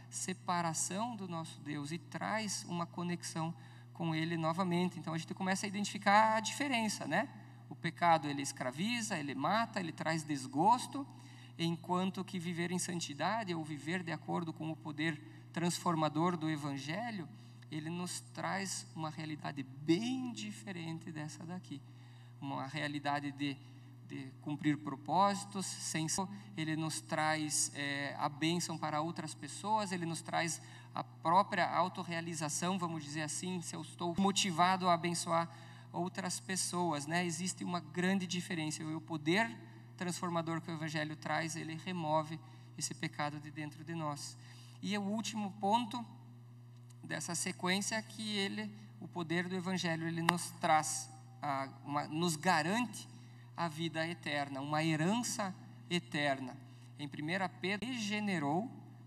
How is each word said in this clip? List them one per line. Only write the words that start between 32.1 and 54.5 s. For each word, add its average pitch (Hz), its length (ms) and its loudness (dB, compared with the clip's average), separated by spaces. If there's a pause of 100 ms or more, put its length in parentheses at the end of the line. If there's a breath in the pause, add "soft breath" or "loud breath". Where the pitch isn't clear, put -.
vamos 165 280 -2
dizer 156 160 -2
assim, 175 400 -2
se - 120 -6
eu 165 100 -6
estou 175 340 -2
motivado 185 720 6
a 175 40 10
abençoar 170 560 4 (440 loud breath)
outras 180 480 -2
pessoas, 175 640 0
né? 170 180 2
Existe 175 380 -2
uma 180 160 0
grande 180 480 2
diferença, 165 560 -2
e 156 100 -2
o 160 60 -2
poder 165 500 2 (460 loud breath)
transformador 170 640 0
que 170 100 -6
o 170 40 -2
Evangelho 156 420 -2
traz, 156 400 -2
ele 156 300 -4
remove 160 520 2 (400 loud breath)
esse - 160 -4
pecado 151 460 -2
de 151 100 -10
dentro 151 320 -6
de 160 140 -6
nós. 151 400 -4 (460 loud breath)
E 196 160 0
o 208 60 0
último 208 480 -2 (100)
ponto 233 440 2 (960)
dessa 165 320 -4
sequência 185 600 2
é 220 60 0
que 214 360 -4
ele, 208 340 0 (280 loud breath)
o 180 80 -10
poder 175 420 0
do 185 60 -2
Evangelho, 175 520 0
ele 165 140 0
nos 170 280 2 (120)
traz, 156 500 4 (300)
a, 135 260 0 (160)
uma, 147 240 0
nos 160 280 2
garante 175 720 2 (500 loud breath)
a 170 100 0
vida 160 400 0
eterna, 143 540 -2